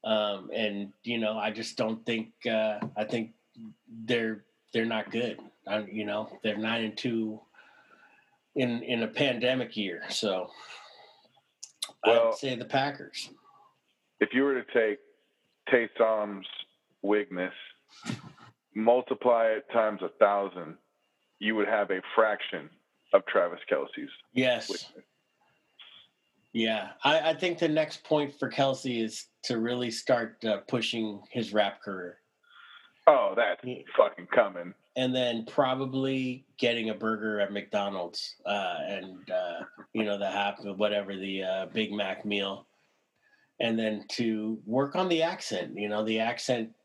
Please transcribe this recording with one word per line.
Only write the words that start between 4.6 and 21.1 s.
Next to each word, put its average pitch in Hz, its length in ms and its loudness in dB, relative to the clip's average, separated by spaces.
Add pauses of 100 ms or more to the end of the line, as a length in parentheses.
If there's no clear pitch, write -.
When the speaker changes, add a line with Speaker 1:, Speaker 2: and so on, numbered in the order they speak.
Speaker 1:
they're 113 140 0
not 110 240 -2
good. 113 280 -4 (280)
I, 107 140 -2
you 104 260 -6
know, 104 360 -6
they're 107 140 0
nine 113 280 -2
and 107 120 -6
two 110 440 -2 (1160)
in, 120 280 0
in 117 180 -2
a 110 60 -2
pandemic 123 680 0
year. 95 320 -6
So 92 400 -2 (1600)
Speaker 2:
Well, 117 240 8
Speaker 1:
I'd 107 100 0
say 131 180 -4
the 117 80 -8
Packers. - 680 -4 (880)
Speaker 2:
If 107 120 2
you 131 120 4
were 139 160 2
to - 120 -14
take 110 260 4 (720)
Taysom's 107 760 2 (560)
wigness, 98 500 0 (1200)
multiply 117 760 4
it 110 240 -2
times 107 300 2
a 90 60 -6 (100)
thousand, 92 580 4 (600)